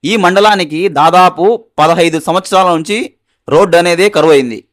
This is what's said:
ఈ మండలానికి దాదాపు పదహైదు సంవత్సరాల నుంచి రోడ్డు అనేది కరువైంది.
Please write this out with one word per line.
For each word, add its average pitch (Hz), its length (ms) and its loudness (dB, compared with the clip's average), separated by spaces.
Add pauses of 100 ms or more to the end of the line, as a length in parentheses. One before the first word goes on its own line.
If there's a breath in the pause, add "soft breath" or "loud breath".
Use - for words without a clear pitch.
ఈ 190 120 -4
మండలానికి 190 720 0
దాదాపు 180 760 2 (140)
పదహైదు 165 400 0
సంవత్సరాల 180 580 -2
నుంచి 202 360 -6 (360)
రోడ్డు 170 280 2
అనేది 175 320 0
కరువైంది. 139 640 0